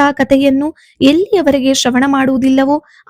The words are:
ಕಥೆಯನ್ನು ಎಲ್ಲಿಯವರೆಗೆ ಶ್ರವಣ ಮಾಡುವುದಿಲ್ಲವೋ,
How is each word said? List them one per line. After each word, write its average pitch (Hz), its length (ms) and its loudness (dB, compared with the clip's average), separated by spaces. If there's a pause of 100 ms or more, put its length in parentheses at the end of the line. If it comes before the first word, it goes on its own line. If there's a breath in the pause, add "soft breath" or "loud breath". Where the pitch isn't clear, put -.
(120)
ಕಥೆಯನ್ನು 277 640 0 (260 soft breath)
ಎಲ್ಲಿಯವರೆಗೆ 277 720 0
ಶ್ರವಣ 254 340 -2
ಮಾಡುವುದಿಲ್ಲವೋ, 269 760 0 (260 soft breath)